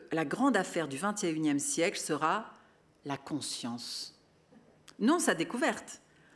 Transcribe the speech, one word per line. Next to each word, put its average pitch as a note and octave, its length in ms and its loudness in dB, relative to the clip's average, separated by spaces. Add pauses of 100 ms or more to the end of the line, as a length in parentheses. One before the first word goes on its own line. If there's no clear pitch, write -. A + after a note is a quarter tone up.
(100)
la D#3+ 140 2
grande A3+ 320 4
affaire F3 320 0
du C3+ 80 -6
vingt G3+ 280 -2
et F3 60 2
unième D#3 280 2
siècle E3 420 0
sera E3 540 0 (500)
la C#3 140 -4
conscience. - 1000 -8 (800)
Non C4+ 200 4
sa G#3 160 4
découverte, A#3+ 680 -2 (360)